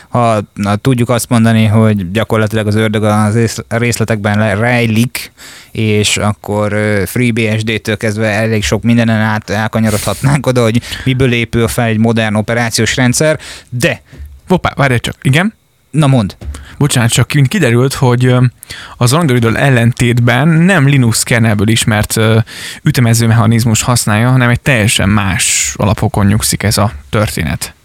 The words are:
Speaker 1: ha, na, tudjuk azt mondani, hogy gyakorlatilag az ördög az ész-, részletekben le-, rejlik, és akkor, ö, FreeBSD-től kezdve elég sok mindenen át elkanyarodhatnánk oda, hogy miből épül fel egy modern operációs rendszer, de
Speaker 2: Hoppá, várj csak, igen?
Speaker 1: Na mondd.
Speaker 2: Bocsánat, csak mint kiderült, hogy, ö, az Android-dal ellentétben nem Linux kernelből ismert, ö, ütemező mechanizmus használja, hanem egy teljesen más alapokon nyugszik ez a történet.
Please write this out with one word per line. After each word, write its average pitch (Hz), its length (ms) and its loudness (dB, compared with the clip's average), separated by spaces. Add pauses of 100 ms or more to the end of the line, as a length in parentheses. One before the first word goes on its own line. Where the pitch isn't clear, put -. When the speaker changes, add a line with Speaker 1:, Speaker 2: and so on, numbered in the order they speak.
Speaker 1:
ha, 117 320 0 (140)
na, 101 220 -2
tudjuk 120 320 0
azt 120 200 -2
mondani, 113 380 2
hogy 107 440 2
gyakorlatilag 110 560 -2
az 104 80 0
ördög 110 300 0
az 107 300 2
ész-, 117 340 -2
részletekben 110 720 -2
le-, 107 160 0
rejlik, 117 800 -2 (380)
és 107 460 0
akkor, 104 560 -4
ö, 107 340 0
FreeBSD-től 110 880 -2
kezdve 110 320 -2
elég 110 360 0
sok 107 180 -2
mindenen 117 380 2
át 107 300 -4
elkanyarodhatnánk 110 960 -2
oda, 127 160 2
hogy 113 180 2 (240)
miből 131 280 0
épül 117 360 0
fel 120 180 -2
egy 110 120 0
modern 113 360 0
operációs 113 640 -2
rendszer, 135 420 0 (300)
de 120 340 -8 (460)
Speaker 2:
Hoppá, 180 280 0
várj 131 200 0
csak, - 260 -6
igen? 165 320 0 (360)
Speaker 1:
Na 151 160 0
mondd. 123 260 2 (460)
Speaker 2:
Bocsánat, 127 320 2
csak - 220 0
mint 143 160 2
kiderült, 131 460 0
hogy, 123 320 2
ö, 127 180 4 (520)
az 123 160 0
Android-dal 123 460 2
ellentétben 120 920 2
nem 165 400 4
Linux 127 340 2
kernelből 110 460 0
ismert, 110 480 0
ö, 110 220 2 (440)
ütemező 117 440 2
mechanizmus 113 560 2
használja, 117 480 0
hanem 127 180 2
egy 120 120 0
teljesen 107 480 0
más - 680 -2
alapokon 104 500 0
nyugszik - 360 0
ez 101 160 0
a 104 140 0 (180)
történet. - 640 -4 (100)